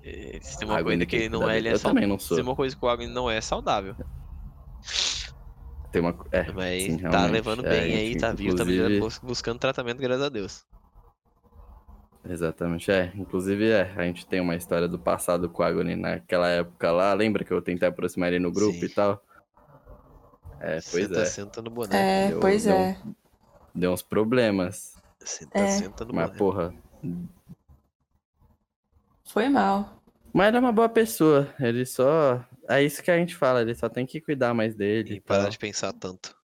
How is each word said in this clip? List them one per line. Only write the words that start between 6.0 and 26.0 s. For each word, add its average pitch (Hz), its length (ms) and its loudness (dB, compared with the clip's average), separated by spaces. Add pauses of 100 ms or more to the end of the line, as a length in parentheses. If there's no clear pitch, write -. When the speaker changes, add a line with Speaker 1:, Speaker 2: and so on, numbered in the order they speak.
Speaker 2:
uma 87 120 0
co-, - 180 -14
é, 90 200 0
Speaker 1:
Mas 92 320 -4
Speaker 2:
sim, 82 160 -2
Speaker 1:
tá 87 100 -4
Speaker 2:
realmente, 98 220 4
Speaker 1:
levando 110 340 -2
Speaker 2:
é, - 40 0
Speaker 1:
bem 85 260 2
aí, 110 160 0
Speaker 2:
enfim, 123 80 -2
Speaker 1:
tá 113 140 0
vivo, 98 220 -4
tá 90 80 0
Speaker 2:
inclusive 90 140 0
Speaker 1:
melhorando, 101 280 2
bus-, 113 180 -8
buscando 120 360 -6
tratamento, 127 400 -2
graças 127 240 0
a 143 60 -2
Deus. 104 340 -8 (1700)
Speaker 2:
Exatamente, 85 640 -2
é. 90 240 2
Inclusive, 98 560 0
é, 95 260 2
a 87 60 -2
gente 87 240 -4
tem 92 140 0
uma 87 140 0
história 87 320 0
do 87 120 -4
passado 87 500 0
com - 140 -2
o - 20 4
Agony 87 300 0
naquela 87 540 0
época 87 420 0
lá. 92 240 4
Lembra 101 280 2
que - 80 -6
eu 90 120 0
tentei 87 260 0
aproximar 90 400 -2
ele 90 100 2
no 87 120 0
grupo 98 280 0
Speaker 1:
Sim. 87 60 -2
Speaker 2:
e - 40 -6
tal? 101 360 0 (1300)
É, 82 140 -4 (180)
pois 92 160 0
Speaker 1:
Senta, 87 140 0
Speaker 2:
é. - 40 2
Speaker 1:
senta 101 380 -8
no 117 80 -10
boneco. 120 240 -4
Speaker 3:
É, 190 320 2
Speaker 2:
Deu, - 120 -2
Speaker 3:
pois 202 260 4
Speaker 2:
deu 196 100 6
Speaker 3:
é. 190 280 0
Speaker 2:
um... 214 120 -14 (580)
Deu 90 180 0
uns 90 120 -2
problemas. 107 880 2 (320)
Speaker 1:
Senta, - 360 -6
Speaker 3:
É. 202 80 4
Speaker 1:
senta 196 380 -2